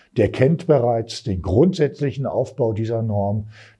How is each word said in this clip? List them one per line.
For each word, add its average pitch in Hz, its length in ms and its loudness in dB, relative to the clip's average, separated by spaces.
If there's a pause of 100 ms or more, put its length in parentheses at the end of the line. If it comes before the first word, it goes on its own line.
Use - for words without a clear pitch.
(180)
der 104 120 4
kennt 139 360 2
bereits 120 560 0
den 92 200 -4
grundsätzlichen 139 840 2
Aufbau 113 460 -2
dieser 110 300 -4
Norm, 104 440 -2 (340)